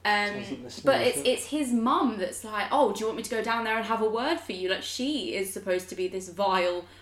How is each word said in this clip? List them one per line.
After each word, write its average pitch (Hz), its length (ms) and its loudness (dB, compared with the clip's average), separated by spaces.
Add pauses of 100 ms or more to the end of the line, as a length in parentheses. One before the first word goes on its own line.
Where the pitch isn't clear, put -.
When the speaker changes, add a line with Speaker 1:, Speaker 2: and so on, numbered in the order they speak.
Speaker 1:
Um, 208 240 2
Speaker 2:
tells 202 200 -6
them - 140 -10
the - 220 -14
Speaker 1:
but 269 160 6
it's, 247 140 2
Speaker 2:
sniper. 277 140 0
Speaker 1:
it's - 180 0
his 277 260 0
mum 240 460 4
that's - 260 -4
like, 214 260 -4
"Oh, 247 220 6
do 202 80 -6
you 220 60 0
want 226 100 -2
me 220 60 -6
to - 60 -8
go 220 140 -2
down 226 220 0
there 220 100 0
and 220 100 0
have 214 160 0
a 220 80 4
word 277 300 0
for - 140 -8
you?" 185 160 -2
Like, - 140 -2
she 262 520 -2
is 190 160 -2
supposed 185 380 -2
to - 60 -10
be 185 120 -2
this 180 220 -8
vile, 180 560 0 (160)